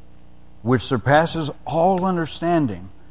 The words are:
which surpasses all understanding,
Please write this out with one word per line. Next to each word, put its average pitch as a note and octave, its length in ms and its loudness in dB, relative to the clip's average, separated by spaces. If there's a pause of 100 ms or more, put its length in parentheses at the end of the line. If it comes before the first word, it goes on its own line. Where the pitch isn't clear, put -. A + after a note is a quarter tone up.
(600)
which A#2 200 4
surpasses D3 680 2 (160)
all F3 400 2
understanding, D#3+ 840 0 (220)